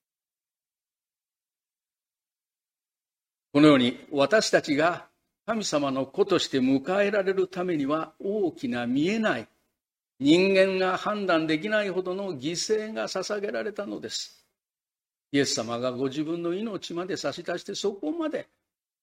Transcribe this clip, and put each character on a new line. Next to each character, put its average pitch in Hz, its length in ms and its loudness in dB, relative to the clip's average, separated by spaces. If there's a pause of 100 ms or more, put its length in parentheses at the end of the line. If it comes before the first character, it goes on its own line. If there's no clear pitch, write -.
(3500)
こ 143 80 4
の 156 80 10
よ 147 60 10
う 135 40 8
に 123 320 0
私 143 400 2
た 165 120 4
ち 156 120 -2
が 156 340 0 (400)
神 214 160 -2
様 143 260 0
の 131 140 -2
子 196 220 0
と 160 120 4
し - 100 -2
て 139 100 0
迎 135 440 2
え 202 80 0
ら 202 120 0
れ 190 100 0
る 190 160 0
た 180 160 -6
め 175 140 -2
に 139 80 -2
は、 156 340 -2
大 196 320 -2
き - 160 -8
な 120 180 -4
見 139 220 0
え 220 100 0
な 202 200 0
い、 110 100 -12 (720)
人 175 340 6
間 190 240 4
が 185 200 0
判 208 260 -4
断 165 220 2
で 156 120 2
き 202 120 -6
な 214 120 2
い 202 60 -4
ほ 185 140 -2
ど 180 120 -6
の 196 200 -6
犠 131 160 -6
牲 214 420 -2
が 220 160 -4
捧 202 320 -6
げ 202 100 -6
ら - 120 -4
れ 214 100 -6
た 107 140 -10
の - 120 -8
で - 120 -10
す。 - 340 -12 (880)
イ 143 60 2
エ 135 80 2
ス - 80 -4
様 117 240 -4
が 127 140 -2
ご 127 160 -4
自 139 140 -6
分 170 200 -6
の 170 100 -4
命 196 400 -8
ま 170 140 -8
で 180 100 -6
差 139 160 -6
し 175 100 -12
出 175 160 -6
し - 60 -18
て、 202 100 -10
そ 202 200 -4
こ 302 180 -6
ま 320 160 -4
で - 180 -8 (560)